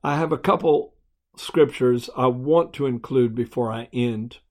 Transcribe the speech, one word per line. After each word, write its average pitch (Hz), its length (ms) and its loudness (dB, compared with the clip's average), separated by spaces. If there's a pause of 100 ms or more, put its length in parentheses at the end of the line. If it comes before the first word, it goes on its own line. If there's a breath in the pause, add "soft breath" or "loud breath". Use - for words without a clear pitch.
I 143 140 -2
have 156 160 0
a 135 60 -2
couple - 560 2 (420)
scriptures 123 800 2
I 127 120 0
want 131 460 2
to 139 120 -4
include 120 480 0
before 117 380 -4
I 117 200 -10
end. 117 460 -4 (120)